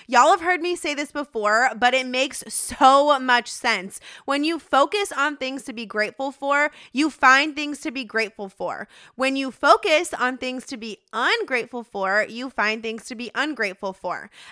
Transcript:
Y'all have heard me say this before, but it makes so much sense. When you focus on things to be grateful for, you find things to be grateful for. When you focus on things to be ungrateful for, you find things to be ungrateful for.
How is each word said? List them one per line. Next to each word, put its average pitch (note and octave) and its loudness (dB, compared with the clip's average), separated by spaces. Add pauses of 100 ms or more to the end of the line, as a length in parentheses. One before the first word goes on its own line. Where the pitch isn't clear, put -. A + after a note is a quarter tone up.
Y'all C4 6
have F#4 4
heard F4 0
me F4 -2
say D4 -6
this C#4+ -6
before, A#3 0
but B3 4
it C4 0
makes B3+ -4
so C#4 4
much B3 2
sense. G3+ -4 (260)
When C#4+ 0
you E4 -2
focus D#4 0
on C#4+ -2
things C4 -8
to B3+ -12
be A3+ -10
grateful G#3+ -4
for, C#4+ 0 (200)
you C#4 0
find C#4 4
things D4 -8
to D#4 -6
be B3 -8
grateful G#3 -6
for. F3 -8 (280)
When C4 0
you C4+ -4
focus E4 4
on B3+ -4
things B3+ -8
to C4 -12
be G#3+ -12 (160)
ungrateful B3+ -4
for, G3 -2
you A#3+ -10
find G#3+ -2
things A3 -8
to B3+ -12
be A#3 -10
ungrateful G#3 -4
for. - -10 (200)